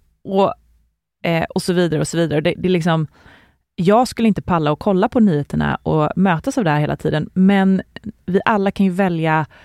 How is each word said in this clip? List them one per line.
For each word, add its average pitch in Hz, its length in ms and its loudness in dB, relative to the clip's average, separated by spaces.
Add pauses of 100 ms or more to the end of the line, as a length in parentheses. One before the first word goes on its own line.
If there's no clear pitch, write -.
(240)
och, 196 300 0 (720)
eh, 165 200 0
och - 180 -4
så 185 120 -4
vidare 165 280 0
och 151 60 -4
så 160 100 -6
vidare. 156 240 -2
Det, 165 160 -2
det 175 100 -4
är 185 40 2
liksom, 160 360 0 (680)
jag 208 320 2
skulle 226 200 -2
inte 202 140 0
palla 156 300 0
att 147 80 -4
kolla 202 300 0
på 262 100 0
nyheterna 151 560 0
och 156 400 -2
mötas 185 420 0
av 247 60 0
det 165 60 0
här 147 100 0
hela 147 180 -2
tiden. 156 360 -4
Men 190 480 4 (440)
vi 185 200 0
alla 202 260 0
kan 196 140 0
ju 190 60 2
välja 160 540 0 (200)